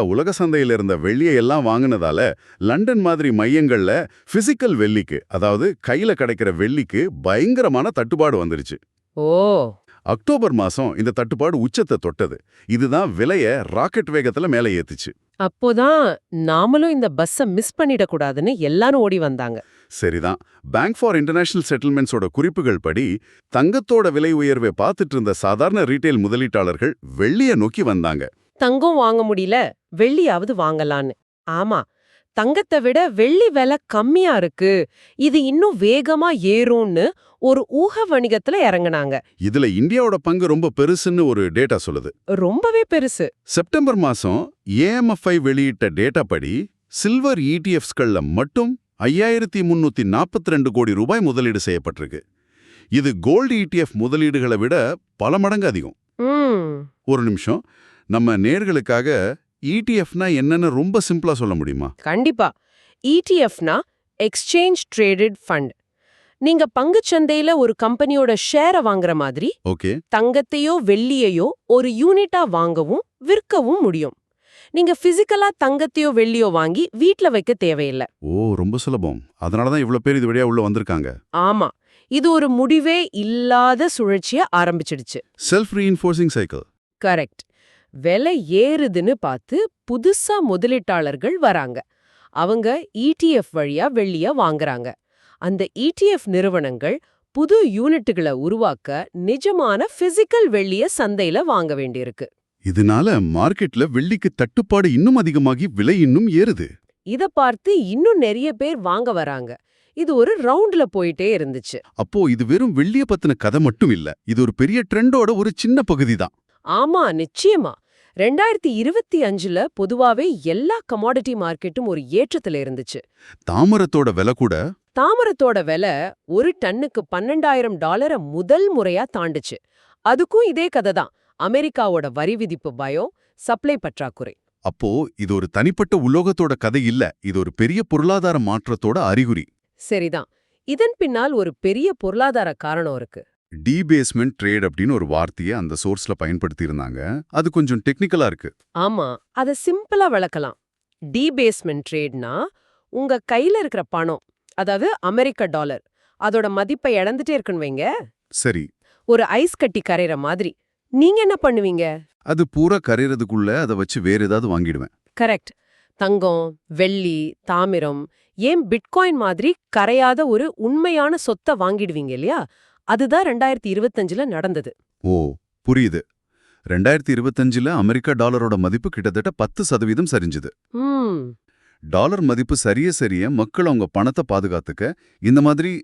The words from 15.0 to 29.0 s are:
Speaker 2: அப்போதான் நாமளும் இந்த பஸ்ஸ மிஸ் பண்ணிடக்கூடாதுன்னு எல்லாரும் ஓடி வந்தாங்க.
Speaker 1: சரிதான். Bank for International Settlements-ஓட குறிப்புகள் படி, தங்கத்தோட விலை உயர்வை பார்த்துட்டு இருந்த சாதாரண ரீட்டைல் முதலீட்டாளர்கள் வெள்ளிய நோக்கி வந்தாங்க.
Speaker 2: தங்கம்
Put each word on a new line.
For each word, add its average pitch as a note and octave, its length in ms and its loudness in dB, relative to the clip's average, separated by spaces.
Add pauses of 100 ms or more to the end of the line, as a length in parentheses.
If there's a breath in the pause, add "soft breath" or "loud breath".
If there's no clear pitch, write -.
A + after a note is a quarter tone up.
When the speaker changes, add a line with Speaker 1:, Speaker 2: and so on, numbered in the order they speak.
Speaker 2:
அப்போதான் B3 600 2 (480)
நாமளும் C4 460 2
இந்த A#3+ 140 0 (100)
பஸ்ஸ E3+ 280 0
மிஸ் G3 320 -4
பண்ணிடக்கூடாதுன்னு F3 760 0 (160)
எல்லாரும் A#3 360 2
ஓடி F#3+ 140 0
வந்தாங்க. B2+ 400 -4 (320 soft breath)
Speaker 1:
சரிதான். F2 480 -2 (360 soft breath)
Bank G#3+ 220 0
for A3+ 240 2
International E3 480 0
Settlements-ஓட C3+ 640 0
குறிப்புகள் C#3+ 500 0
படி, G2 240 -2 (460 soft breath)
தங்கத்தோட G3+ 600 2
விலை D#3 200 0
உயர்வை C3+ 380 2 (120)
பார்த்துட்டு C#3 340 -2
இருந்த G#2+ 160 0 (120)
சாதாரண C#3+ 400 0
ரீட்டைல் C3 400 0
முதலீட்டாளர்கள் G#2 680 -2 (260)
வெள்ளிய G3+ 360 2
நோக்கி A2+ 280 0
வந்தாங்க. E2 440 -2 (340)
Speaker 2:
தங்கம் C4+ 420 2